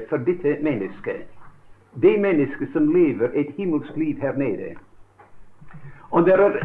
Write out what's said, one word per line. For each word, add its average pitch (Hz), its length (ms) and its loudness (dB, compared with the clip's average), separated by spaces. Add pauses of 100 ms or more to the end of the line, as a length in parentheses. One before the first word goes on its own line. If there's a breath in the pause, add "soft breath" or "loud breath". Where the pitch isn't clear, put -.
for 151 80 0
dette 147 440 0
mennesket. 101 680 -4 (680)
Det 202 260 4
mennesket 147 520 0
som 151 220 2
lever 123 400 2
et 143 240 -2
himmelsk 175 380 -4
liv 151 260 -4
her 131 160 -2
nede. 95 380 -4 (1300 loud breath)
Og 170 160 4
det 190 80 6
er 196 320 4